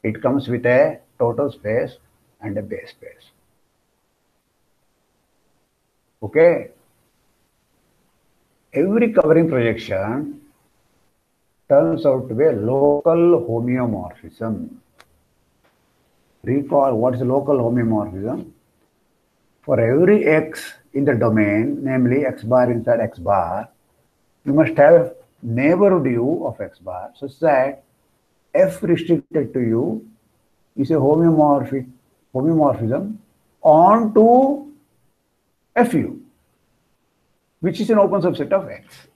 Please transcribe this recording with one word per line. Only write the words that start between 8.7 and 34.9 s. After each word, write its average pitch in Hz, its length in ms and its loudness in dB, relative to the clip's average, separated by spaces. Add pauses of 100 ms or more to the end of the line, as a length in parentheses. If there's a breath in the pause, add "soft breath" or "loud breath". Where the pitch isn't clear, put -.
Every 214 400 0
covering 160 360 4
projection 117 920 -4 (1300)
turns 160 380 2
out 131 220 0
to 113 80 -8
be 139 80 0
a 160 80 2
local 147 960 2
homeomorphism. 110 1200 -6 (1800)
Recall 139 500 0
what 123 200 0
is 120 80 -6
local 139 340 0
homeomorphism. 117 960 -4 (1120)
For 127 180 -2
every 170 440 2
X 156 480 -2 (220)
in 139 100 -2
the 143 100 2
domain, 110 680 0
namely 131 420 0
X 127 200 -6
bar 123 260 2
inside 117 300 -2
X 107 180 -6
bar, 95 500 -2 (760)
you 139 80 -4
must 160 240 2
have 151 180 6
a - 200 2 (280)
neighborhood 156 640 2
U 127 400 -2
of 113 140 -8
X - 180 -12
bar 90 380 -14
such 139 240 -16
that 143 420 0 (720)
F 180 280 2
restricted 165 680 -2
to 131 80 -2
U 123 480 -2 (680)
is 139 160 -4
a 165 40 2
homeomorphic, 147 920 2 (480)
homeomorphism 147 840 -2 (420)
onto 220 1120 4 (1040)